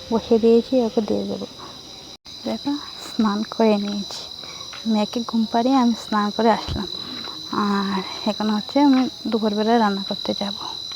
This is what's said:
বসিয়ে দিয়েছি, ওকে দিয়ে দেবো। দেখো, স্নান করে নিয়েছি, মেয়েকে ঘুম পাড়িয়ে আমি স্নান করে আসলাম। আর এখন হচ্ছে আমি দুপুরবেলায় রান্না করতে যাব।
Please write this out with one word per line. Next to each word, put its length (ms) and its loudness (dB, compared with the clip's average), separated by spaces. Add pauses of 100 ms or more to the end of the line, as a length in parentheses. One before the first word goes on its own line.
বসিয়ে 300 2
দিয়েছি, 420 6
ওকে 200 2
দিয়ে 220 0
দেবো। 220 -6 (1000)
দেখো, 260 -4 (440)
স্নান 280 0
করে 340 4
নিয়েছি, 440 -6 (680)
মেয়েকে 380 0
ঘুম 180 2
পাড়িয়ে 300 2
আমি 180 6 (120)
স্নান 240 0
করে 220 2
আসলাম। 360 -2 (640)
আর 500 0 (240)
এখন 240 0
হচ্ছে 300 0
আমি 300 6 (180)
দুপুরবেলায় 520 2
রান্না 300 2
করতে 300 -4
যাব। 140 -4 (420)